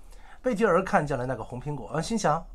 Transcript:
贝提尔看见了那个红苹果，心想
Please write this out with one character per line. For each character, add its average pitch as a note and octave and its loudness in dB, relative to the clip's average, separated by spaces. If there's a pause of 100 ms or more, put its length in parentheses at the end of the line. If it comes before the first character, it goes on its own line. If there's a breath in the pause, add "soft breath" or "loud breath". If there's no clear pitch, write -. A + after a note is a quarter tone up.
(420 soft breath)
贝 B3+ 0
提 G#3+ 4
尔 F#3+ 6
看 F3 2
见 C#3 0
了 B2 -2
那 C3 -2
个 A2+ -8
红 A#2+ -10
苹 D3 -6
果， C3+ -4
心 A3+ -2
想 E3+ 2